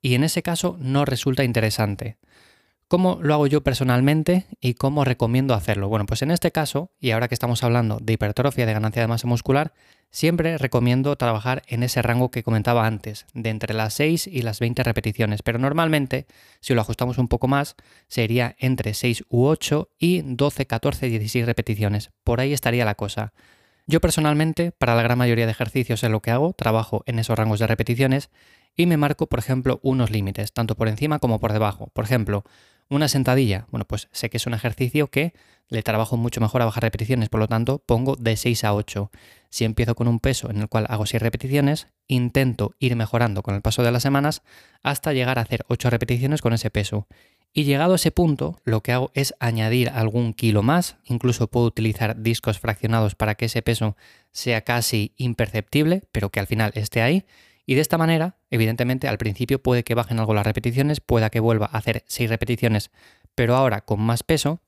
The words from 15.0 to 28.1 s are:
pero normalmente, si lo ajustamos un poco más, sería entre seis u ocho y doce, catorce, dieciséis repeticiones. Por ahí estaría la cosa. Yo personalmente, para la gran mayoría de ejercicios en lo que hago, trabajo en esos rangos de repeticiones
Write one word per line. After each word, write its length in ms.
pero 160
normalmente, 680
si 140
lo 60
ajustamos 380
un 80
poco 220
más, 260
sería 540
entre 340
seis 360
u 160
ocho 520
y 240
doce, 440
catorce, 420
dieciséis 360
repeticiones. 680
Por 160
ahí 140
estaría 320
la 100
cosa. 380
Yo 120
personalmente, 720
para 240
la 60
gran 140
mayoría 300
de 60
ejercicios 500
en 80
lo 100
que 120
hago, 220
trabajo 520
en 140
esos 180
rangos 220
de 80
repeticiones 640